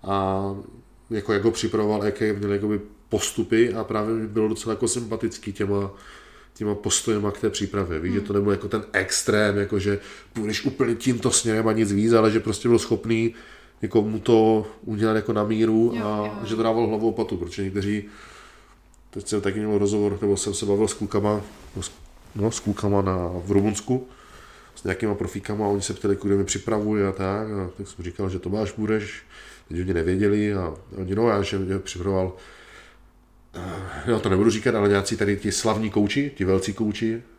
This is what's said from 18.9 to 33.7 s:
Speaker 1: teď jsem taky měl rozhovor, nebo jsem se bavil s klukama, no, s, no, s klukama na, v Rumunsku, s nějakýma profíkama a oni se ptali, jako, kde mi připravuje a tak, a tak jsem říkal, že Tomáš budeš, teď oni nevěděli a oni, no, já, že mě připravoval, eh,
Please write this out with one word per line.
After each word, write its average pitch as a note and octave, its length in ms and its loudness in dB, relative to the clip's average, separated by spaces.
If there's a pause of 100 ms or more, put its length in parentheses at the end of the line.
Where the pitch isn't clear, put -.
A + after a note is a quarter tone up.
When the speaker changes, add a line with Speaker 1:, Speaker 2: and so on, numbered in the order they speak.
Speaker 1:
teď - 180 -12
jsem G#2 140 -2
taky G2+ 180 -2
měl G#2+ 180 0
rozhovor, G2+ 440 2
nebo G2+ 160 2
jsem G2+ 160 -4
se G2+ 120 -4
bavil G2+ 220 2
s - 60 -4
klukama, G#2 480 0 (340)
no, F#2 80 -6
s, - 80 -10 (440)
no, G#2+ 160 0
s - 80 -6
klukama G2+ 420 0
na, F#2 160 0 (280)
v G2 60 -2
Rumunsku, G#2+ 560 0 (680)
s - 80 -20
nějakýma G2+ 320 0
profíkama G#2 500 -4
a - 20 2
oni G2+ 140 2
se - 120 -4
ptali, G2+ 200 0
jako, G2+ 140 -4
kde G2 100 2
mi G2 80 2
připravuje G#2 640 0
a F#2+ 40 0
tak, G2 360 -2
a G2 300 -6
tak G2 100 -10
jsem - 180 -12
říkal, F#2 240 -4
že F#2 100 -4
Tomáš G2 380 -2
budeš, G#2+ 460 -2 (440)
teď E2 120 -6
oni F#2 140 -2
nevěděli G2+ 600 2
a F2 200 -2 (240)
oni, F#2+ 180 -4
no, A2+ 140 4
já, G2+ 120 2
že F#2+ 180 -2
mě F#2+ 200 -2
připravoval, F#2 540 -2 (1200)
eh, F2+ 80 -12 (500)